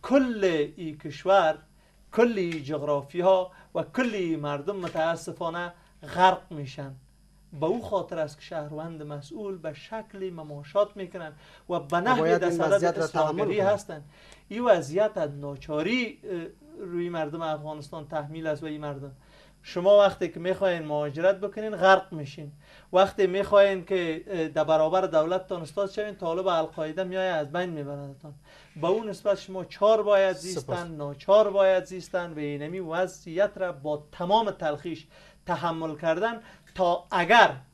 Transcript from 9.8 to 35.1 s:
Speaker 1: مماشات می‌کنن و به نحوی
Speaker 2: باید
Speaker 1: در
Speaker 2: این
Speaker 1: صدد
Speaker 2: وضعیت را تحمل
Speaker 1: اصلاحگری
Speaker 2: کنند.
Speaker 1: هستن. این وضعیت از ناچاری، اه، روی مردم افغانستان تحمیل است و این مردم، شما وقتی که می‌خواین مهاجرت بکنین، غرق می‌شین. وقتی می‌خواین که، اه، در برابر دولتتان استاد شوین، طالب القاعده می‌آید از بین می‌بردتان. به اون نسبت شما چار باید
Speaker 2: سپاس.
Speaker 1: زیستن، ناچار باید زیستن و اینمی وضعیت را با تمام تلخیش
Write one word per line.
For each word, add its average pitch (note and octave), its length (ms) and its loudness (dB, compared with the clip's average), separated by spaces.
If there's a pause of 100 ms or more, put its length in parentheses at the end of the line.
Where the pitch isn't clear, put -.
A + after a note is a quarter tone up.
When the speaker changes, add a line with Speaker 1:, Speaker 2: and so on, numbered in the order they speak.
Speaker 1:
مماشات D#3 680 -2
می‌کنن F3 340 -12 (380)
و E3+ 100 0
به D#3+ 200 0
نحوی G#3 220 4
Speaker 2:
باید E3+ 200 4
Speaker 1:
در F3+ 60 2
Speaker 2:
این E3+ 100 0
Speaker 1:
صدد D#3+ 160 2
Speaker 2:
وضعیت E3+ 240 2
را D#3+ 100 0
تحمل D#3 220 2
Speaker 1:
اصلاحگری G3 280 0
Speaker 2:
کنند. G3 160 2
Speaker 1:
هستن. E3 300 -8 (440)
این A3+ 160 -6
وضعیت F#3+ 540 2
از D3 180 -4
ناچاری، D#3 880 -4
اه، F3+ 180 -8 (380)
روی F3 300 -6
مردم D#3+ 320 -6
افغانستان D3+ 680 -8
تحمیل D#3+ 400 -6
است D3+ 160 -4
و - 20 -10
این D3+ 160 -8
مردم، C#3 300 -10 (500)
شما F#3+ 360 4
وقتی F#3+ 320 4
که E3 100 -12
می‌خواین F3+ 440 0
مهاجرت D3+ 560 0
بکنین، G#3 360 -8
غرق F#3+ 380 4
می‌شین. D3+ 380 -12 (420)
وقتی F#3+ 340 4
می‌خواین G3 580 4
که، E3 420 -2
اه، E3 200 -4
در D3+ 160 -2
برابر D#3+ 380 4
دولتتان F3 600 0
استاد F#3+ 280 -4
شوین، G#3 260 -6
طالب F3 320 -2
القاعده D#3+ 560 -2
می‌آید F#3 320 -2
از C#3+ 160 -4
بین F3+ 180 -4
می‌بردتان. C#3+ 640 -12 (480)
به E3 60 0
اون G#3+ 220 0
نسبت G3 300 -2
شما F#3 260 -10
چار G#3+ 380 4
باید G3 320 4
Speaker 2:
سپاس. F3 180 -10
Speaker 1:
زیستن، E3+ 380 -6
ناچار D#3 580 4
باید F#3+ 360 4
زیستن F3 480 -6
و D3+ 40 -10
اینمی D3 420 -6
وضعیت F3+ 760 -2
را F3+ 160 -4
با D3 400 -6
تمام G3+ 400 0
تلخیش D#3 560 -6 (380)